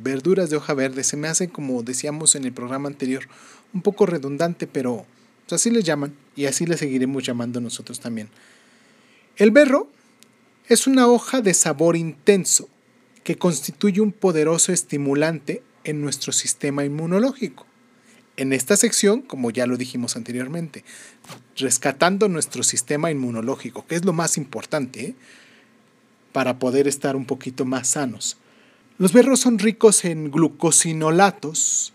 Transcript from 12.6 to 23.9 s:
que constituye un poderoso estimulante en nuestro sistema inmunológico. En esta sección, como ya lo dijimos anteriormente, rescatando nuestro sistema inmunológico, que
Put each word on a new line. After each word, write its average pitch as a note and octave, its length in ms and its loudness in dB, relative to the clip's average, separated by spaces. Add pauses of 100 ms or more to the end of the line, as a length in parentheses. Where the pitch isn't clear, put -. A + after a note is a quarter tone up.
que E3 140 -4
constituye F3+ 640 0
un G#3+ 100 2
poderoso E3 600 2
estimulante D3+ 880 -2 (220)
en D3+ 180 -6
nuestro C#3 320 -6
sistema C#3+ 500 -2
inmunológico. E3+ 840 -2 (720)
En C3+ 160 -2
esta C3+ 240 2
sección, A3 440 2
como B2+ 300 -6
ya B2 140 -2
lo B2 120 -2
dijimos B2 380 -6
anteriormente, B2+ 680 -10 (760)
rescatando E3 720 2
nuestro D3 340 -4
sistema D3+ 480 -2
inmunológico, A#2+ 760 -4
que E3 100 -4